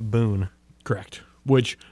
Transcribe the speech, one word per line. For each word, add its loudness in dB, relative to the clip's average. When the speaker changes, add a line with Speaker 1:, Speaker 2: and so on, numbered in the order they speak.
Speaker 1:
Boone. 0
Speaker 2:
Correct. -6
Which 2